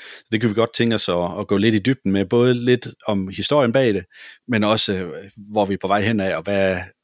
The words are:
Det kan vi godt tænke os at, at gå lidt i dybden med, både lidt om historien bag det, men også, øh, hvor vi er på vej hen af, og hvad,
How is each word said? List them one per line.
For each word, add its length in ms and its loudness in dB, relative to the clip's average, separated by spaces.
Det 100 0
kan 80 2
vi 60 -2
godt 180 0
tænke 220 0
os 140 -4
at, 300 -2
at 80 -6
gå 100 2
lidt 180 4
i 40 2
dybden 320 0
med, 140 2
både 280 4
lidt 340 0
om 200 -2
historien 460 0
bag 200 2
det, 120 -4
men 160 0
også, 300 0
øh, 200 -6
hvor 280 -2
vi 80 -2
er 80 -2
på 60 -4
vej 140 2
hen 180 0
af, 160 -2
og 80 -8
hvad, 340 0